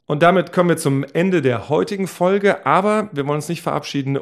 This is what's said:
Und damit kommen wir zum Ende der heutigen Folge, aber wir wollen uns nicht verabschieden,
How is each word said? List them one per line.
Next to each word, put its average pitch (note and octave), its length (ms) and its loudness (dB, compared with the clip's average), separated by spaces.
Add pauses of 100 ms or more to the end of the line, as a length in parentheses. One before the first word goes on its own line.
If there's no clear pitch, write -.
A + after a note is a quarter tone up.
Und D3+ 180 0
damit F3 280 4
kommen F3 180 2
wir E3 60 2
zum C#3 280 0
Ende F3+ 360 0
der B2 280 0
heutigen F#3+ 400 -2
Folge, G3 580 0
aber G3 460 2
wir C#3+ 160 -4
wollen D3 80 0
uns D3+ 120 -6
nicht E3+ 140 -6
verabschieden, C#3 600 -4